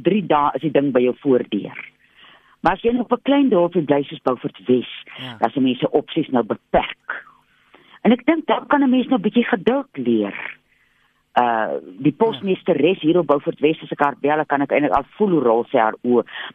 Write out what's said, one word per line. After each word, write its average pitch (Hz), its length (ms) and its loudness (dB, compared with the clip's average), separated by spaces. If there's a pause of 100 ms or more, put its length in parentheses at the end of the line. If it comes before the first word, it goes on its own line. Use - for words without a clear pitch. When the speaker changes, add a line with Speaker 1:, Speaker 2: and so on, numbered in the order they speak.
Speaker 1:
drie 190 260 0
dae 147 280 2
is 135 60 -6
die 147 100 -4
ding 143 220 0
by 127 60 2
jou 123 220 2
voordeur. 123 560 -2 (840)
Maar 170 120 2
as - 80 -6
jy 233 100 0
nog 240 180 -2
op - 80 -2
'n - 60 -20
klein 277 260 2
dorpie 175 320 2
bly 143 220 0
soos 143 180 -12
Beaufort 131 360 -4 (100)
Wes, 123 200 0 (320)
Speaker 2:
Ja. 127 200 -14
Speaker 1:
dan 120 100 0
is - 40 -6
die 131 100 0
mense 127 280 -2
opsies - 380 -2
nou 123 140 0
beperk. - 840 -4 (800)
En 220 80 6
ek 247 140 0
dink 320 200 2
dan - 220 -2
kan 285 160 4
'n 262 60 4
mens 247 180 2
nou 262 100 2
'n 190 60 -2
bietjie 226 220 2
geduld 233 420 -2 (100)
leer. 113 600 -2 (840)
Uh, 110 380 0 (220)
die 143 120 2
posmeesteres 185 920 0
hier 165 180 2
op 160 80 -2
Beaufort 147 320 -2
Wes, 156 240 0
as - 80 -14
ek 165 80 -8
haar 143 200 0
bel, 147 260 0
kan 143 160 -2
ek 135 100 -2
eintlik 135 200 2
al 123 140 0 (120)
voel 208 120 0
hoe 165 140 2
rol 117 280 2
sy 135 60 0
haar 110 160 2 (100)
oë. 120 200 2 (320)